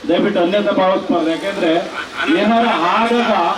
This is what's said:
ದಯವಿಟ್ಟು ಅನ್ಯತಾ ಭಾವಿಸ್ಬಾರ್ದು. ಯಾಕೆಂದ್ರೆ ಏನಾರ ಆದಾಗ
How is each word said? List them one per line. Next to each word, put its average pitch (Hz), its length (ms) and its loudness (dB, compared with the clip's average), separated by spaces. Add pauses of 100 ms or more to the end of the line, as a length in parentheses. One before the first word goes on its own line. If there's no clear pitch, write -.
ದಯವಿಟ್ಟು 185 320 0
ಅನ್ಯತಾ 202 320 0
ಭಾವಿಸ್ಬಾರ್ದು. 180 580 0
ಯಾಕೆಂದ್ರೆ 175 440 -2 (640)
ಏನಾರ 226 340 2
ಆದಾಗ 226 580 0 (240)